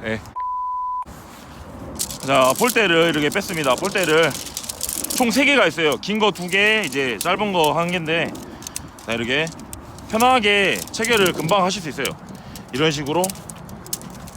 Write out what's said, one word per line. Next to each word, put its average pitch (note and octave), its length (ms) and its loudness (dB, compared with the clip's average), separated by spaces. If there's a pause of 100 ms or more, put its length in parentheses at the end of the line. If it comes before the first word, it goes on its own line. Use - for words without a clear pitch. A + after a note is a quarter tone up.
예. A2 160 -2 (2000)
자, C3 320 6
폴대를 F3+ 520 4
이렇게 D3 200 2
뺐습니다. D#3 460 0
폴대를 E3 560 2 (840)
총 B3 140 4
세 A#3+ 140 2
개가 B3+ 220 6
있어요. D3+ 300 2
긴 G3+ 220 -4
거 G#3 120 4
두 F3+ 180 -6
개, G#3 360 2
이제 B2+ 340 -2
짧은 G3 340 0
거 D#3 240 4
한 E3+ 140 0
개인데, E3 400 -2 (760)
자, A2+ 80 -4
이렇게 B2 320 0 (640)
편하게 G#3 680 4 (140)
체결을 A3 420 2
금방 F3+ 300 2
하실 F#3+ 180 0
수 D#3+ 80 -8
있어요. B2+ 160 -4 (680)
이런 D#3 180 2
식으로 D3+ 300 0 (1160)